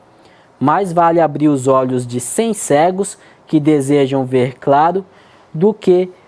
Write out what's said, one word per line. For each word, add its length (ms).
Mais 320
vale 280
abrir 280
os 200
olhos 380
de 140
cem 340
cegos 640
que 120
desejam 680
ver 340
claro 460
do 200
que 380